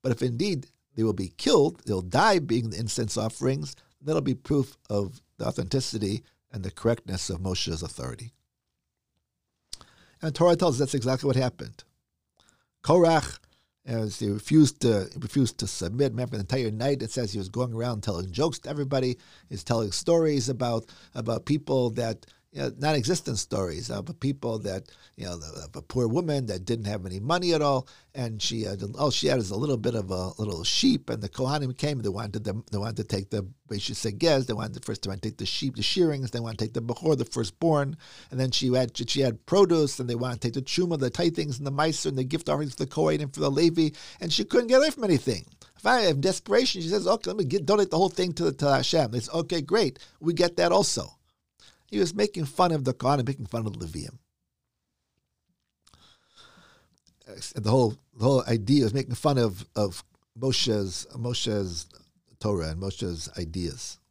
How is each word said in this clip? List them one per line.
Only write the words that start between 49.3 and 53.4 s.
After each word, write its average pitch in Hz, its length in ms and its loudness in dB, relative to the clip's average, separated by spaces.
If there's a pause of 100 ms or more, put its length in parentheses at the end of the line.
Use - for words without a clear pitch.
"Okay, 170 260 -2
great, 170 380 2 (200)
we 165 140 -2
get 175 240 2
that 175 160 4
also." 185 400 2 (800)
He 208 80 -2
was 175 160 0
making 202 300 0
fun 170 280 2
of 147 120 0
the 135 80 0
Kohanim, 127 340 0
making 135 200 -6